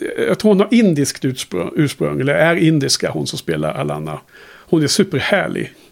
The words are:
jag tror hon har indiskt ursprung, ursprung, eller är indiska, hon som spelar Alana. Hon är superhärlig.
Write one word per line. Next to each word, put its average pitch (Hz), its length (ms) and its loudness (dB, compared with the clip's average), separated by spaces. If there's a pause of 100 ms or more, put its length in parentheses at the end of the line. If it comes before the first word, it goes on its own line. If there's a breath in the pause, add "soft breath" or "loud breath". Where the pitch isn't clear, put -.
(280)
jag 185 120 0
tror 214 120 4
hon 190 80 4
har 196 120 2
indiskt 170 540 2
ursprung, 127 500 -4
ursprung, 147 460 -2
eller 139 140 0
är 165 200 4
indiska, 160 560 2
hon - 160 -4
som - 120 -8
spelar 78 340 -4
Alana. 76 460 -6 (500 loud breath)
Hon 160 140 2
är 139 40 0
superhärlig. - 880 -2 (180 soft breath)